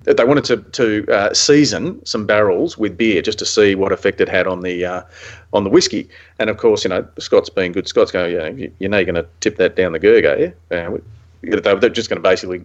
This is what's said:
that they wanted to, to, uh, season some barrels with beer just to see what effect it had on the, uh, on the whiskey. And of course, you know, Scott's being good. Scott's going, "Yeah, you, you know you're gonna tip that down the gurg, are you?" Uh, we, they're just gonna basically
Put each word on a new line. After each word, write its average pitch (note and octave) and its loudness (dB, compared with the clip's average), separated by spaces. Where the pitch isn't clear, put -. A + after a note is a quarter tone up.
that - 2
they A#2 4
wanted C3+ 2
to, A#2+ 0
to, G#2+ -2
uh, G2+ 2
season B2 2
some G#2+ -6
barrels G#2 0
with G2+ -4
beer G#2 0
just - -4
to - -8
see G#2 2
what F#2+ 0
effect F#2+ -2
it F#2+ 0
had F#2 0
on F2+ -4
the, F2+ -6
uh, F2+ -6
on G2+ 2
the G2 -2
whiskey. C3 -2
And G#2+ -2
of G#2 -4
course, G#2+ 2
you G2 -2
know, F#2 -4
Scott's - 0
being F#2 -2
good. F2+ -6
Scott's - 0
going, F2 -2
"Yeah, D#2+ -4
you, F#2+ -12
you F#2+ -4
know G#2 0
you're - 2
gonna E2+ -2
tip - -2
that F2+ 2
down F#2 0
the E2 -4
gurg, G2+ 6
are D2 2
you?" F3 -2
Uh, F2 -6
we, - -8
they're G2 2
just G#2+ -6
gonna F#2 -4
basically F#2 0